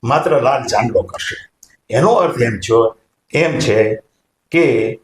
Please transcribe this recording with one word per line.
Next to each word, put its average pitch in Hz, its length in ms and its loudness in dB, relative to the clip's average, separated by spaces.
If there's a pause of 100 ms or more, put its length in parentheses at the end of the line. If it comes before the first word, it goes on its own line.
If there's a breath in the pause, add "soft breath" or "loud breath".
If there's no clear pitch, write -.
માત્ર 151 380 0
લાલ 135 200 0
ચાંદલો 117 400 -2
કરશે. - 640 -14 (240 soft breath)
એનો 170 200 2
અર્થ 175 320 0
એમ 110 180 -2 (100)
છો-, 113 240 2 (400)
એમ 156 240 0
છે 110 360 2 (560)
કે 117 540 0